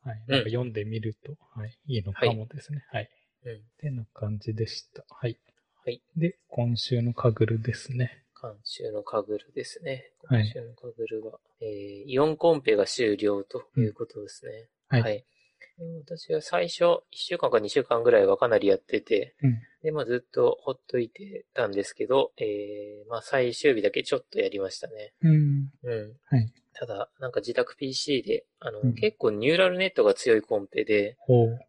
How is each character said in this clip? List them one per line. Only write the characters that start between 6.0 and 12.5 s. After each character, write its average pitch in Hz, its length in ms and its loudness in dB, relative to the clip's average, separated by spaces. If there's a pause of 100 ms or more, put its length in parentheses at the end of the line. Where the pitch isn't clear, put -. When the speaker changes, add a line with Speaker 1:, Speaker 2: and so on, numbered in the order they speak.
Speaker 1:
で、 170 220 0 (120)
今 120 280 -2
週 120 240 -2
の 120 140 -2
カ - 160 2
グ 113 160 2
ル 113 160 -2
で 113 100 -2
す - 220 -10
ね。 123 280 -4 (160)
Speaker 2:
今 113 160 -14 (100)
週 - 280 -10
の 104 100 -6
カ 107 200 -4
グ 107 160 -6
ル - 160 -16
で 123 100 -6
す - 180 -16
ね。 135 280 -10 (140)
Speaker 1:
は 123 140 2
い。 107 40 4
Speaker 2:
今 107 100 -2
週 127 80 -10
の 117 140 -16
カ - 140 -16
グ 117 180 -8
ル 110 180 -8
は、 107 140 -16 (240)
え 101 440 -12
ー、 143 40 -12
イ 127 80 0
オ 147 80 4
ン 156 100 0
コ 170 180 4